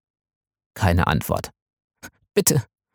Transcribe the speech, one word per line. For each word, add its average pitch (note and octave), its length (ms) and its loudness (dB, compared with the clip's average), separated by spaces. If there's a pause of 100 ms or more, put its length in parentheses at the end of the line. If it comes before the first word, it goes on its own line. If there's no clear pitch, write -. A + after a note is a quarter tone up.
(720)
Keine F2 340 0
Antwort. - 440 -4 (840)
„Bitte, D#3+ 300 2 (320)